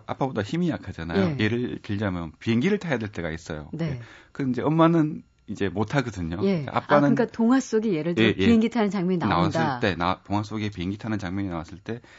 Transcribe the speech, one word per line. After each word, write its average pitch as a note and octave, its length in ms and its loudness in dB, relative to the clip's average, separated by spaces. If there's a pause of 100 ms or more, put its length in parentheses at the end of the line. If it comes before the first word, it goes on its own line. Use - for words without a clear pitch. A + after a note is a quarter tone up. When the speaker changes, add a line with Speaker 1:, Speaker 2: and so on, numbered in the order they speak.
Speaker 1:
아빠보다 B2 340 -2
힘이 E3 280 -2
약하잖아요. D3 680 -2
Speaker 2:
예. G#2+ 60 0
Speaker 1:
예를 A#2+ 380 0
들자면 F#2 580 -4
비행기를 D3+ 400 2
타야 D#3 180 -2
될 G#2+ 140 -6
때가 E2+ 200 -4
있어요. D#2 420 -8
Speaker 2:
네. E3 120 -4
Speaker 1:
예. C3 160 -6 (300)
그럼 C3+ 200 -2
이제 A#2+ 100 -2
엄마는 D#3+ 600 4 (240)
이제 G2+ 220 -2
못하거든요. G2 760 -2
Speaker 2:
예. F3 240 0
Speaker 1:
아빠는 C#4+ 420 4
Speaker 2:
아, - 20 4
그러니까 A#3 140 2
동화 A#3+ 320 2
속에 A3 340 0
예를 D#3+ 220 -2
들어 A2+ 100 6
Speaker 1:
예, G#2+ 40 6
예. - 40 4 (120)
Speaker 2:
비행기 A3+ 240 6
타는 G#3+ 200 0
장면이 F#3 300 0
나온다. F#2+ 440 2
Speaker 1:
나왔을 C3+ 160 0 (100)
때, E2+ 80 0
나-, F2 260 0
동화 G#2 200 -2
속에 G#2+ 260 -4
비행기 G2 280 -4
타는 G#2+ 220 -4
장면이 G2 300 -4
나왔을 E2 280 -8
때 A#2 220 -10 (200)